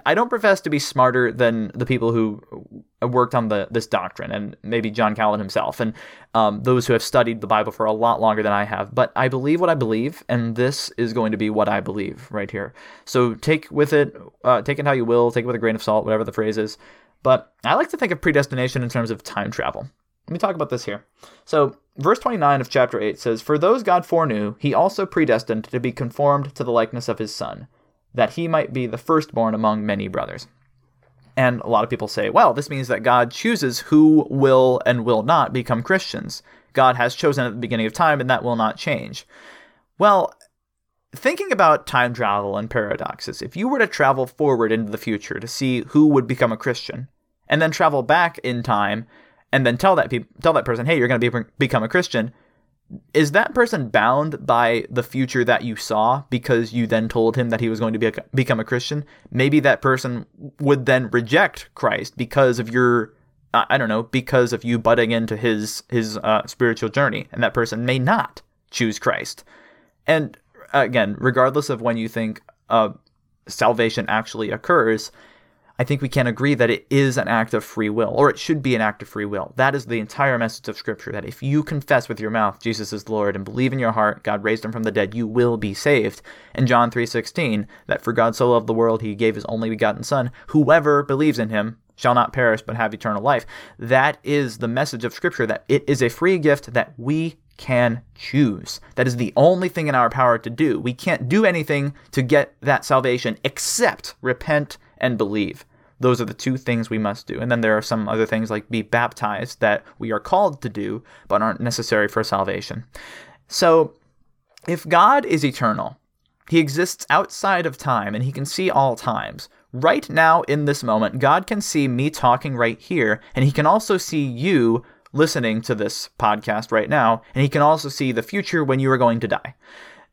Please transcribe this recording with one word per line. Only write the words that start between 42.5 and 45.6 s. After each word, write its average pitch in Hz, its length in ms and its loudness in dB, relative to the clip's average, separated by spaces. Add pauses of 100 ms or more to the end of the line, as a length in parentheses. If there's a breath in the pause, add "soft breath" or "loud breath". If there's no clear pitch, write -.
and 107 140 -6
paradoxes, - 720 -6
if - 140 -12
you 202 100 -4
were 262 140 0
to 214 80 4
travel 131 380 2
forward 123 440 2
into 110 220 -2
the 110 40 -6
future - 440 -6
to 117 80 -12
see 127 400 -2